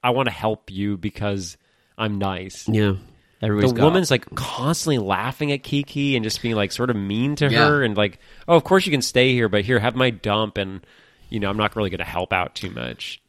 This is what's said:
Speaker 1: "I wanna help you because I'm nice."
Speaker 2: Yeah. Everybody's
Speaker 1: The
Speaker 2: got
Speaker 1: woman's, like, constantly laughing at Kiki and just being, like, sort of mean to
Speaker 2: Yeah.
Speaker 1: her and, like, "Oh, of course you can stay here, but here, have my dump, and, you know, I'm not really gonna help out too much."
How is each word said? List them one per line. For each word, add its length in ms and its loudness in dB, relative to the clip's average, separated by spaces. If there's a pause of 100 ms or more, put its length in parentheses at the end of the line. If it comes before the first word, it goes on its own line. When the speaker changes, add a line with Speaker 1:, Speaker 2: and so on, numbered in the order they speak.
Speaker 1:
"I 100 2
wanna 200 0
help 400 -4
you 260 -2
because 600 -6 (400)
I'm 220 -2
nice." 500 -6
Speaker 2:
Yeah. 240 2 (480)
Everybody's 320 2
Speaker 1:
The 60 -4
Speaker 2:
got 80 4
Speaker 1:
woman's, 220 2
like, 260 0
constantly 640 -2
laughing 540 -2
at 120 -4
Kiki 520 -2
and 80 0
just 180 -4
being, 140 -2
like, 160 0
sort 180 -2
of 60 2
mean 400 -2
to 160 2
Speaker 2:
Yeah. 160 4
Speaker 1:
her 160 2
and, 140 0
like, 220 0 (280)
"Oh, 80 6
of 80 6
course 220 4
you 80 -2
can 80 2
stay 320 2
here, 160 2
but 160 2
here, 140 4
have 180 0
my 120 4
dump, 480 -2
and, 220 -6 (500)
you 120 -4
know, 80 -2
I'm 80 -4
not 180 0
really 140 0
gonna 160 -6
help 260 -4
out 240 -2
too 160 -10
much." 580 -10